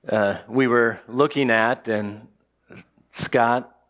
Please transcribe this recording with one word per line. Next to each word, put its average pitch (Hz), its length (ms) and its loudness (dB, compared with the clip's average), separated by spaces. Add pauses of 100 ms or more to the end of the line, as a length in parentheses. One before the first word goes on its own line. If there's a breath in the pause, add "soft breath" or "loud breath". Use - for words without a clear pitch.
uh, 101 300 -2 (100)
we 127 200 0
were 117 420 0
looking 135 420 0
at, 113 380 0
and 104 360 -6 (880)
Scott 123 580 0 (200)